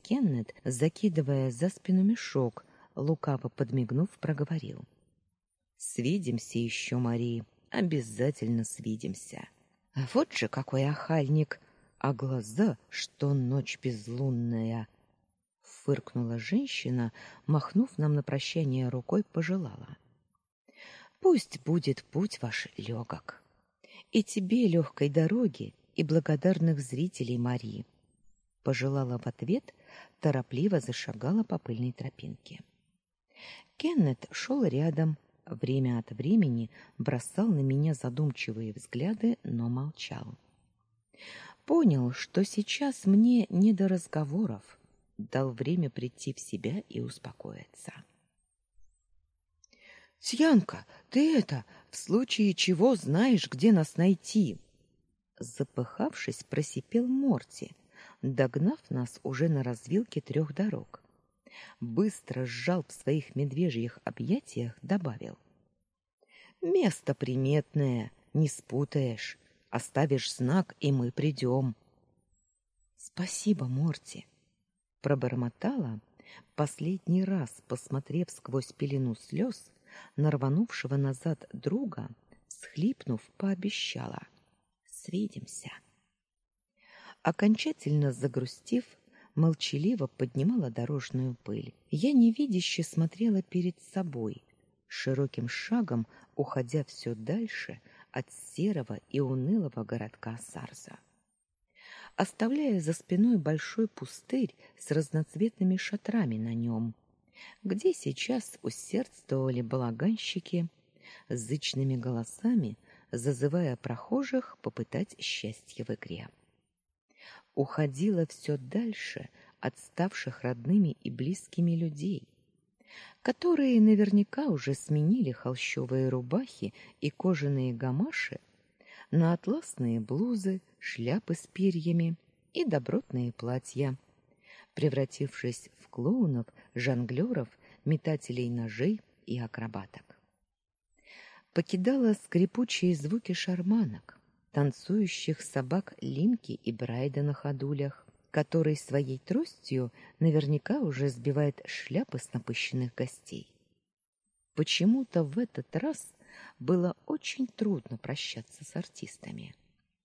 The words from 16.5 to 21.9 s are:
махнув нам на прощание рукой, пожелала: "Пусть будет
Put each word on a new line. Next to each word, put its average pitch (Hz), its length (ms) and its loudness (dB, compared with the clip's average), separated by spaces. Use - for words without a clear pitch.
махнув 156 500 2
нам 151 180 2
на 143 80 2
прощание 135 640 -2
рукой, 127 380 0
пожелала: 160 720 -4
"Пусть - 460 4
будет 151 400 2